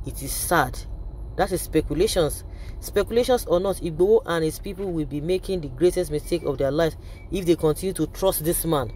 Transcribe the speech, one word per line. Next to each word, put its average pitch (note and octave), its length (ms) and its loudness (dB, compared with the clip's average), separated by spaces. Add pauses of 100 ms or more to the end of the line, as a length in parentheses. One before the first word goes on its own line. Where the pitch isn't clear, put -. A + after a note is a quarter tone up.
It - 160 -8
is C#3 100 -6
sad. - 460 0 (580)
That F#3 140 0
is F3+ 120 -2
speculations. D#3+ 800 0 (360)
Speculations A#3 680 2
or F3 120 4
not, F#3 180 0
Igboho F3+ 500 4
and E3+ 180 0
his D#3 140 -2
people G3 340 -6
will D#3 140 -2
be C#3+ 160 -6
making F#3 400 -2
the D3 60 -6
greatest E3 420 2
mistake D3+ 340 -2
of C#3 140 -2
their C#3 120 2
lives D#3 260 2 (340)
if F3+ 160 -2
they E3 100 6
continue D#3+ 380 0
to D#3 140 0
trust F#3 360 0
this E3 220 0
man. C#3 300 0